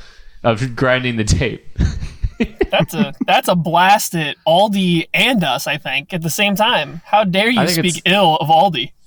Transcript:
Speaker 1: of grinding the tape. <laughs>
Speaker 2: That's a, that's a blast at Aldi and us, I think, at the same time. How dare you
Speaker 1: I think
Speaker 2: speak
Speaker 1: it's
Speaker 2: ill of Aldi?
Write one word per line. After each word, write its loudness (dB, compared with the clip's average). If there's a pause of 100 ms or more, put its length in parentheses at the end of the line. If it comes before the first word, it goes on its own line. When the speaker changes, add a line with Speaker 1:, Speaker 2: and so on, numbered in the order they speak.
(440)
Speaker 1:
of -2
grinding 0
the 0
tape. -2
<laughs> -4
Speaker 2:
That's -2
a, -2 (140)
that's 2
a 2
blast 2
at -4 (100)
Aldi 2
and 2
us, -2
I -4
think, -8
at -4
the -2
same 0
time. -2
How 2
dare 0
you 0
Speaker 1:
I 2
think -2
Speaker 2:
speak 0
Speaker 1:
it's -14
Speaker 2:
ill 4
of -2
Aldi? 2 (140)